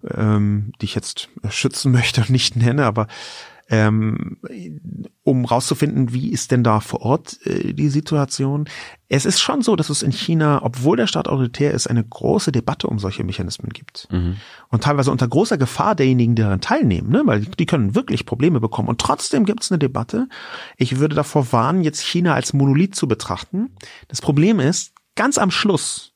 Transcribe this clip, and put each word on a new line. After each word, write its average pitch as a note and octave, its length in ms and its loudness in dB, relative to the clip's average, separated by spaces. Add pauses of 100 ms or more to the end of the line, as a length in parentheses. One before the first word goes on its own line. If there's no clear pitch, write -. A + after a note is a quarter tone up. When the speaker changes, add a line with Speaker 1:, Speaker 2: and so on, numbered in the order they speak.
Speaker 1:
ähm, G#2 720 0
die G#2+ 60 -6
ich - 80 -8
jetzt - 360 -8 (200)
schützen - 420 -2
<laughs> - 20 4
möchte A#2+ 280 2
und G#2+ 80 -2
nicht B2+ 280 0
nenne, A#2+ 280 2
aber A2 220 0 (640)
ähm, A2 680 2 (840)
um C3 220 2
rauszufinden, B2+ 680 0
wie B2 180 -2
ist - 200 -4
denn B2 120 4
da A2 160 4
vor - 220 -6
Ort, - 440 -4
äh, - 280 -2
die C#3+ 160 0
Situation. C#3+ 800 -2 (400)
Es C3+ 160 2
ist - 160 2
schon D4 200 0
so, A3 140 4
dass D#3 140 -2
es D3 140 -2
in D3 80 0
China, D3+ 520 2
obwohl B2+ 320 2
der A#3 120 2
Staat - 200 -2
autoritär C3+ 460 0
ist, - 140 -2
eine A#2 160 2
große - 500 0
Debatte - 340 -2
um A2+ 100 -2
solche G2 280 -4
Mechanismen F#2+ 480 -6
gibt. - 380 -18
Speaker 2:
Mhm. F2+ 260 -2 (320)
Speaker 1:
Und A2 140 0
teilweise C#3 280 2
unter B2+ 160 2
großer E3 300 2
Gefahr D#3 380 0
derjenigen, B2 400 4
die A2 80 2
daran G2 180 0
teilnehmen, A#2+ 480 0
ne? A#3 160 4
Weil A2 160 2
die E3 240 -2
können A2+ 280 0
wirklich - 320 -2
Probleme C#3 360 0
bekommen. G#2+ 260 -2
Und A#2 140 -2
trotzdem - 440 0
gibt's G#3 260 -2
eine F3 80 0
Debatte. D3 500 -2 (480)
Ich B2+ 220 0
würde D3+ 160 2
davor C#3+ 360 0
warnen, C#3+ 320 2
jetzt D3+ 180 -2
China F3 340 0
als - 180 -2
Monolith C#3 420 4
zu D#3 120 -2
betrachten. F#3 640 -4 (360)
Das - 140 -8
Problem D#3+ 400 4
ist, - 320 0 (220)
ganz C4 220 0
am G3 140 2
Schluss - 640 -2